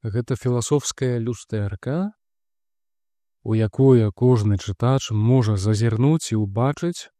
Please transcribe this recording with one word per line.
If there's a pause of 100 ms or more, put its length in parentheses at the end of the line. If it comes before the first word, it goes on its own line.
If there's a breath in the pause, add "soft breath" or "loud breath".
гэта
філасофская
люстэрка, (1300)
у
якое
кожны
чытач
можа
зазірнуць
і
ўбачыць (120)